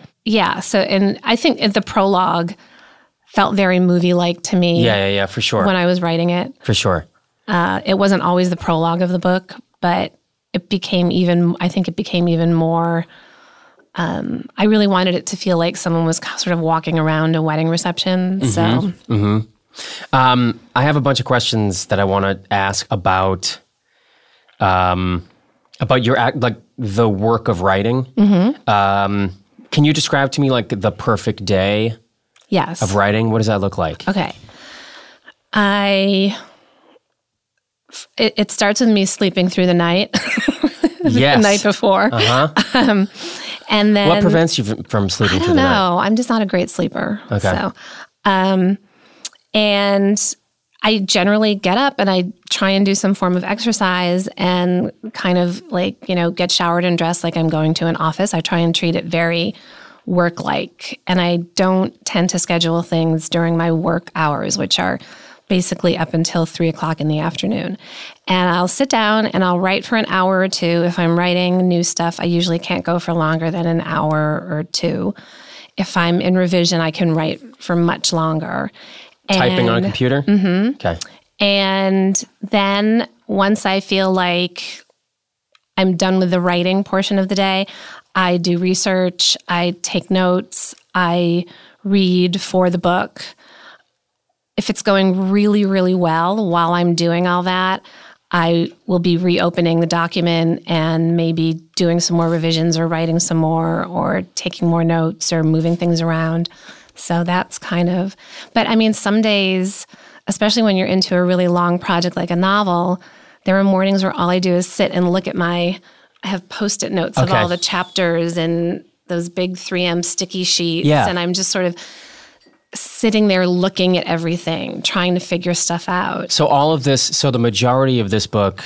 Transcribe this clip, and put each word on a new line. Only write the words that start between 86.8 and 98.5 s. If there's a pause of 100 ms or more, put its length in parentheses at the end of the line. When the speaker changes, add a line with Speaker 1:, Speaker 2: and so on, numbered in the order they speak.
Speaker 1:
portion
of
the
day, (480)
I
do
research, (100)
I
take
notes, (180)
I (400)
read
for
the
book. (1300)
If
it's
going
really,
really
well
while
I'm
doing
all
that, (480)
I (140)